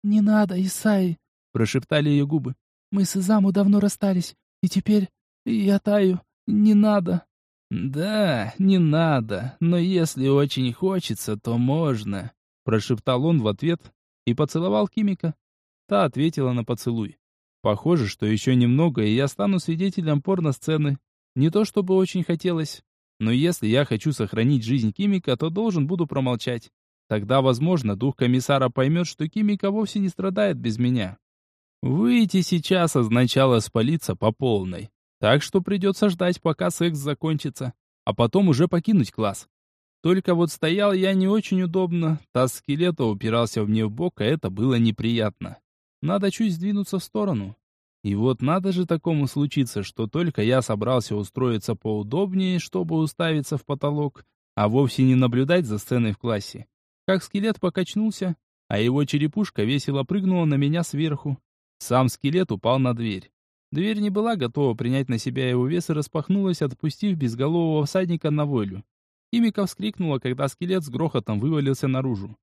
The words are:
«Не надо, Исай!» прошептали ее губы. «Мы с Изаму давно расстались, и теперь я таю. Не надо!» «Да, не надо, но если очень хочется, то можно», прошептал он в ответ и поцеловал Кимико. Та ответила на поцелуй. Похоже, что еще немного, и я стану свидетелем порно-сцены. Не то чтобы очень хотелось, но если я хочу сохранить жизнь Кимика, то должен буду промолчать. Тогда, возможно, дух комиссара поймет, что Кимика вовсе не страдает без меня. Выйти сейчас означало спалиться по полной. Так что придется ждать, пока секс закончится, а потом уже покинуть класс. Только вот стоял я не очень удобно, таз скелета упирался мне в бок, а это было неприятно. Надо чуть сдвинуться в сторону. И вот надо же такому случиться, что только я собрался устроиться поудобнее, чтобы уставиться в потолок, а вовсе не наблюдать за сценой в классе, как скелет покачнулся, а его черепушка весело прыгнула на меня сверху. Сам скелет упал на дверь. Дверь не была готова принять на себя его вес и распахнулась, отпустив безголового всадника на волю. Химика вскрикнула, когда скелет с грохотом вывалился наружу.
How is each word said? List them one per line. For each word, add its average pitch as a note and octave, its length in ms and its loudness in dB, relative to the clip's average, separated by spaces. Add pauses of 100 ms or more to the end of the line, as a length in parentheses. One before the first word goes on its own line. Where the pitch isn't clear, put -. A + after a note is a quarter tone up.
«Не G#3 160 2
надо, G#3 420 2
Исай!» F#3+ 560 0 (340)
прошептали C3+ 560 0
ее C#3+ 200 2
губы. C3 260 -2 (380)
«Мы G3 120 2
с - 120 -4
Изаму G3 360 2
давно G3+ 260 4
расстались, G3 560 0 (280)
и F3+ 60 0
теперь G3+ 400 2 (360)
я G3+ 340 2
таю. G3 420 2 (260)
Не G#3 280 4
надо!» G3+ 500 2 (460)
«Да, C#3+ 880 -2
не F#3+ 200 4
надо, C#3 840 0
но E3+ 180 2
если E3+ 480 0
очень C3+ 460 2
хочется, F3+ 640 -4
то A#2 200 -4
можно», A#2+ 760 -2 (320)
прошептал A#2+ 600 0
он E3 160 4
в G#2+ 40 0
ответ D3+ 460 -2 (340)
и A#2+ 80 2
поцеловал F#3 540 0
Кимико. G3 460 -2 (520)
Та G3+ 180 2
ответила C3+ 480 0
на A#2+ 120 -2
поцелуй. A#2 540 -4 (440)
Похоже, A2+ 460 2
что - 180 -4
еще A2 280 2
немного, B2 500 2
и G#2+ 100 2
я C3+ 140 0
стану G3 320 -2
свидетелем E3 600 -2
порно-сцены. D#3 800 -2 (380)
Не D3 140 4
то G#3 140 2
чтобы F#3+ 300 -2
очень F#3 300 0
хотелось, E3+ 580 -4 (380)
но A2 100 0
если C3+ 380 2
я C3 160 4
хочу B2 260 -2
сохранить A#2 540 0
жизнь A2+ 280 0
Кимика, F#3+ 440 0
то D#3+ 120 -2
должен F3 380 0
буду E3+ 220 -2
промолчать. B2 640 -4 (360)
Тогда, A2 320 2
возможно, C3 540 2
дух A2 220 -2
комиссара B2+ 520 2
поймет, D3+ 380 0
что D#3 220 -8
Кимика G#3 420 0
вовсе G#3 300 -2
не F#3+ 80 0
страдает F#3+ 500 -2
без A#2 200 -2
меня. A#2+ 400 0 (640)
Выйти F#3+ 600 2
сейчас E3+ 520 0
означало B2 680 4
спалиться A#2 540 -2
по G#2+ 180 2
полной. G2 580 -2 (280)
Так C3 240 4
что F#3+ 200 -2
придется G3 480 0
ждать, F3+ 300 -2
пока E3+ 300 0
секс E3+ 280 -2
закончится, C#3+ 760 -4 (320)
а G2+ 100 0
потом F3+ 340 4
уже D#3 200 4
покинуть E3+ 420 2
класс. - 380 -6 (540)
Только F3+ 320 2
вот E3+ 160 2
стоял G3+ 420 0
я F#3+ 220 2
не F#3+ 140 2
очень G3 340 2
удобно, E3+ 580 0 (120)
таз B2+ 220 2
скелета D#3+ 500 -2
упирался A2 600 0
мне G#2+ 220 0
в G#2 40 -2
бок, D#3 300 -6
а G#2 40 0
это C3 260 0
было A#2 240 0
неприятно. A2+ 840 -2 (440)
Надо F#3+ 280 0
чуть G#3 240 -2
сдвинуться G3 440 -2
в F3 60 -6
сторону. C3 520 -4 (460)
И G2+ 120 -2
вот A#2 260 0
надо F3+ 320 0
же F3+ 140 -2
такому D#3 400 -2
случиться, C#3 560 -2
что A2 240 -6
только D#3 360 -4
я B2 200 2
собрался A2+ 540 -2
устроиться A2+ 580 -4
поудобнее, F3+ 840 -2
чтобы E3 380 -4
уставиться D#3 600 -2
в - 80 -10
потолок, D3 580 -4 (300)
а G#2 140 2
вовсе C3 340 2
не C3 120 6
наблюдать C3 520 2
за G#2+ 100 -4
сценой A#2 360 -2
в F#2+ 60 -6
классе, A2+ 480 -6 (400)
как F#3+ 160 0
скелет G#3 380 -4
покачнулся, F#3 760 -2 (320)
а G#2 100 -2
его B2 260 2
черепушка D3 600 -2
весело C#3 400 -2
прыгнула F#3 420 0
на D3 80 2
меня C#3+ 280 0
сверху. D3 560 -4 (420)
Сам B2+ 280 2
скелет D#3+ 440 -2
упал A#2 260 0
на B2+ 160 0
дверь. A2 360 -6 (420)
Дверь G#3 280 -2
не G#3 100 0
была G#3+ 260 -2
готова C3 380 -2
принять B2 340 -2
на A#2 100 -2
себя C3 300 -4
его B2 180 0
вес E3+ 220 -2
и D#3+ 60 -2
распахнулась, F3 640 -2
отпустив D#3+ 560 -4
безголового D3+ 720 0
всадника E3+ 440 -2
на D3 140 0
волю. G#2+ 400 -4 (480)
Химика A#3 320 0
вскрикнула, F3+ 540 -4
когда C3 300 -2
скелет F3+ 360 -4
с C#3 60 -12
грохотом A#2+ 500 -2
вывалился C#3 480 -2
наружу. A#2+ 560 -4